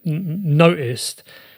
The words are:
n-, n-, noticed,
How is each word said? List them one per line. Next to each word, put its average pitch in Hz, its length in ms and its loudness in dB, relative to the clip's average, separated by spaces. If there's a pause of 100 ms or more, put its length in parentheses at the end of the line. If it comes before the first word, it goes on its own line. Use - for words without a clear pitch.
n-, 156 80 -4
n-, 175 280 -6 (160)
noticed, 156 640 0 (340)